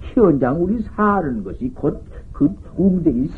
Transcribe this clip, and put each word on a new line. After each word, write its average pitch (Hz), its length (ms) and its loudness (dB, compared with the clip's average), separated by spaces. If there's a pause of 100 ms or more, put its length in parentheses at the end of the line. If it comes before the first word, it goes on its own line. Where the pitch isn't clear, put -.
현장 151 600 4
우리 214 200 0
사는 180 600 0
것이 95 300 -6
곧 - 280 -4 (320)
그 - 160 2 (260)
옹대기 165 600 2